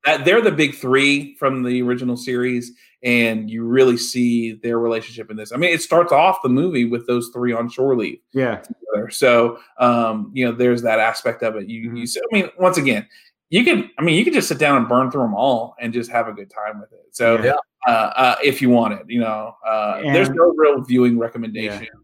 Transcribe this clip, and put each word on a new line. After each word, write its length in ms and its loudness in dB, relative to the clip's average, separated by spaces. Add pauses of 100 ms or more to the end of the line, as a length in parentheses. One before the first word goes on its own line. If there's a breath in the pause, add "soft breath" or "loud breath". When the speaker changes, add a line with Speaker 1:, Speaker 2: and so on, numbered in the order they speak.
Speaker 1:
that, 200 0
they're 180 6
the 80 4
big 240 0
three 600 0
from 260 -2
the 200 -2
original 340 -2
series, 560 -4 (320 soft breath)
and 440 0
you 160 -8
really 320 4
see 580 -2
their 260 -4
relationship 500 -6
in 60 -12
this. 160 -14
I 40 -8
mean, 160 0
it 100 -2
starts 300 2
off 300 4
the 60 0
movie 360 2
with 220 -4
those 260 -2
three 200 -2
on 180 -4
shore 260 0
leave 220 -4 (160)
Speaker 2:
Yeah. 220 -2
Speaker 1:
together. 540 -8
So, 480 2 (200 loud breath)
um, 560 0
you 100 -2
know, 80 0
there's 300 0
that 160 0
aspect 460 -2
of 100 -2
it. 140 -10
You, 200 -10
Speaker 2:
Mm-hmm. 80 -8
Speaker 1:
you 120 -8
see, 120 -6
I 140 -6
mean, 240 0
once 180 2
again, 300 0 (420 soft breath)
you 160 2
can, 240 0 (100)
I 40 -2
mean, 140 2
you 80 2
can 100 0
just 140 0
sit 100 -4
down 180 4
and 120 0
burn 240 2
through 100 -2
'em 120 -2
all 460 -2
and 120 -8
just 180 -4
have 160 -2
a 60 -10
good 180 -16
time 300 -12
with 120 -20
it. 200 -20
So, 280 2
Speaker 2:
Yeah. 140 2 (320)
Speaker 1:
uh, 40 4 (260)
uh, 260 2
if 180 0
you 80 2
want 260 4
it, 140 -14
you 120 -4
know, 340 -4 (100)
uh, 380 -2
there's 260 2
Speaker 2:
And 80 -6
Speaker 1:
no 200 6
real 260 4
viewing 380 2
recommendation, 640 -8
Speaker 2:
Yeah. 60 -18 (140)